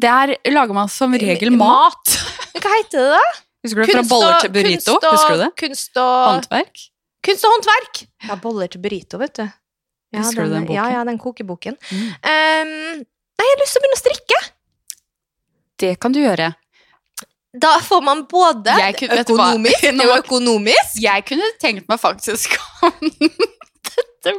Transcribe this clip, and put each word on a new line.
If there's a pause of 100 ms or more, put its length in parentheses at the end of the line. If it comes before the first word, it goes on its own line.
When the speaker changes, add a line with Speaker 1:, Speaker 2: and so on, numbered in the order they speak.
Speaker 1:
der (160)
lager
man
som
regel
Speaker 2:
M-,
Speaker 1:
mat.
Speaker 2:
mat.
Men
hva
heter
det
da? (380)
Speaker 1:
Husker
du
det?
Fra
Speaker 2:
Kunst
Speaker 1:
boller
Speaker 2:
og,
Speaker 1:
til
burrito,
Speaker 2:
kunst
og,
Speaker 1:
husker
du
det? (100)
Speaker 2:
kunst
og (100)
Speaker 1:
Håndverk? (420)
Speaker 2:
Kunst
og
håndverk! (280)
Ja,
boller
til
burrito,
vet
du.
Ja,
Speaker 1:
Husker
du
den
boken?
Speaker 2:
Ja,
ja,
den
kokeboken.
Speaker 1:
Mm. (240)
Speaker 2:
Ehm, (320)
nei,
jeg
har
lyst
til
å
begynne
å
strikke. (1400)
Speaker 1:
Det
kan
du
gjøre. (1040)
Speaker 2:
Da
får
man
både
Speaker 1:
Jeg
kun-,
vet
du
hva?
Speaker 2:
økonomisk,
Speaker 1:
<laughs>
Nå
Speaker 2:
det
er
jo
Speaker 1:
må
Speaker 2:
økonomisk. (100)
Speaker 1:
Jeg
kunne (100)
tenkt
meg
faktisk (160)
<laughs>
å,
dette